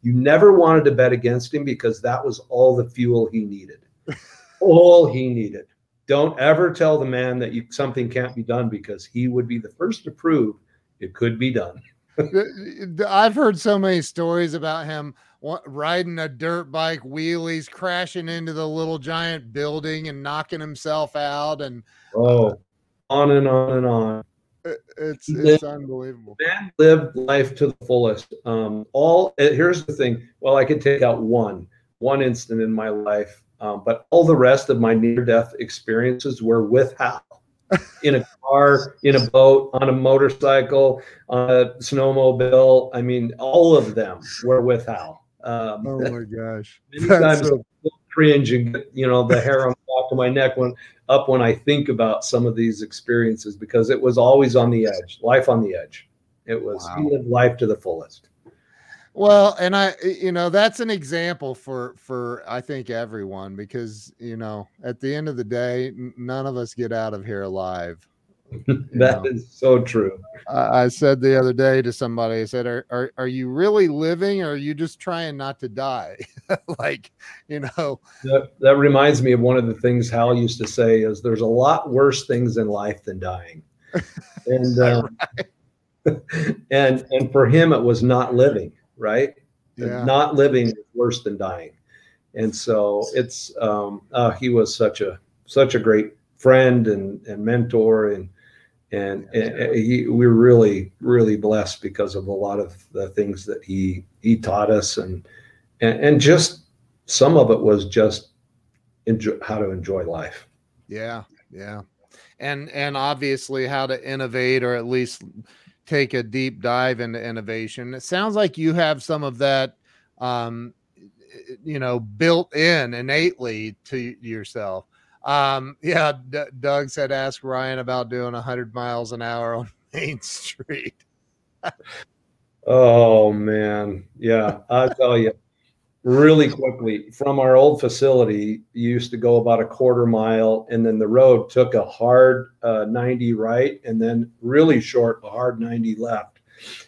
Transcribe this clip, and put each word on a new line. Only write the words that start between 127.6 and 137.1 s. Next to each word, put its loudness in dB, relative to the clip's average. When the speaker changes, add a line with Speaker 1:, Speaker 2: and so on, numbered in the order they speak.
Speaker 2:
about -6
doing -8
a -10
hundred -10
miles -8
an -12
hour -6
on -10
<laughs> -20
Main -10
Street." -14
Speaker 1:
Oh, 6
man. -4
Yeah, -2
I 2
tell 2
you, 2
really 6
quickly, -6